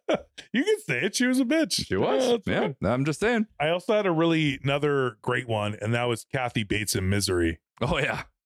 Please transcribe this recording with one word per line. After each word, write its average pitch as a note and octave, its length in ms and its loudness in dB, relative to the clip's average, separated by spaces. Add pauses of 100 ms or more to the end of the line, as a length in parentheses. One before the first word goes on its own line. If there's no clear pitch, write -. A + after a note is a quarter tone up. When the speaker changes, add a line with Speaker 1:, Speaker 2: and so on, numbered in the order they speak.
(540)
Speaker 1:
You B3 120 2
can G#4+ 160 2
say B2+ 220 -4
it. G#3 120 -2
She B3 120 2
was B3+ 120 2
a C4 60 2
bitch. D4 420 0
Speaker 2:
She - 80 -2
was. A#3 300 2
Speaker 1:
Yeah, A#3+ 60 2
that's A#3 160 -2
Speaker 2:
Yeah. F#2+ 120 0 (220)
Speaker 1:
fine. F#2+ 100 2
Speaker 2:
I'm B2+ 140 0
just D3+ 160 -2
saying. A3 260 0 (120)
Speaker 1:
I D3 100 0
also F3 240 0
had G#3 120 2
a F#3 60 2
really, D#3+ 520 2
another C#3 580 0
great B2 260 -2
one, G#2 340 -2
and G#2+ 120 -2
that A#2+ 120 0
was A#2 200 -2
Kathy B2 380 -2
Bates G#2 320 -2
in F#2 120 0
Misery. F2+ 520 0 (200)
Speaker 2:
Oh, D3+ 180 0
yeah. C3 260 -2 (220)